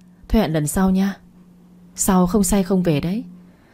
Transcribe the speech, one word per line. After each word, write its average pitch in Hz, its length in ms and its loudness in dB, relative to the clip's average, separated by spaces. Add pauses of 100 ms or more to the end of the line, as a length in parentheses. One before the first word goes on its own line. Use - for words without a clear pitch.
(280)
Thôi 220 140 2
hẹn 160 100 -2
lần 156 140 0
sau 190 240 0
nha." 190 260 -2 (800)
"Sau 185 300 2
không 202 180 0
say 202 180 0
không 185 200 0
về 156 180 0
đấy." 190 240 -6 (500)